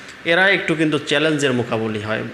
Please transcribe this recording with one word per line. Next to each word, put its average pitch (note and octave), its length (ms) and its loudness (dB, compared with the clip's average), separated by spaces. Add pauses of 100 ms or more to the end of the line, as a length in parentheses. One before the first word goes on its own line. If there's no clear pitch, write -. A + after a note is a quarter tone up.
(260)
এরা F3 240 4
একটু E3+ 260 0
কিন্তু D#3 220 2
চ্যালেঞ্জের C#3+ 560 0
মোকাবলি A2 460 -2
হয়, A2 220 -4 (120)